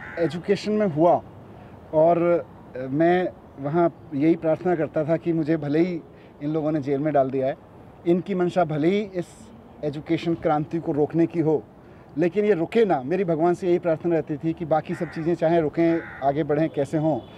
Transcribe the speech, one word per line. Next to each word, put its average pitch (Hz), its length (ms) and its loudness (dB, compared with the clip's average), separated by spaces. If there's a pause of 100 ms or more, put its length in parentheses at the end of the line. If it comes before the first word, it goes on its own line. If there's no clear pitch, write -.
(200)
education 170 520 -2
में 214 160 2
हुआ 156 340 4 (720)
और, 165 520 4 (300)
अ, 127 40 -12
मैं 165 500 2 (300)
वहाँ 160 540 0
यही 156 220 2
प्रार्थना 165 400 0
करता 151 300 -2
था 160 120 0
कि 165 160 -2
मुझे 160 240 0
भले 143 220 0
ही 175 220 0 (420)
इन 147 60 -4
लोगों 156 220 -2
ने 156 100 -2
जेल 135 180 -2
में 151 140 -2
डाल 135 180 2
दिया 131 160 -2
है, - 240 -8 (360)
इनकी 180 280 0
मंशा 180 280 2
भले 151 240 0
ही 202 140 2
इस 190 240 -8 (580)
एजुकेशन 156 500 -2
क्रांति 160 460 -2
को 165 120 -4
रोकने 151 340 0
की 165 140 -2
हो, 151 240 2 (540)
लेकिन 180 280 0
ये 208 80 4
रुके 180 320 2
ना। 160 160 2
मेरी 175 220 -2
भगवान 170 300 0
से 175 140 -6
यही 175 120 2
प्रार्थना 170 360 0
रहती 151 220 -2
थी 160 160 -2
कि 165 120 -10
बाकी 156 300 -2
सब 160 140 -6
चीज़ें 170 260 -4
चाहे 170 260 2
रुकें, 165 400 0 (220)
आगे 143 200 0
बढ़ें, 151 260 0
कैसे 147 280 -2
हों, 147 240 0 (160)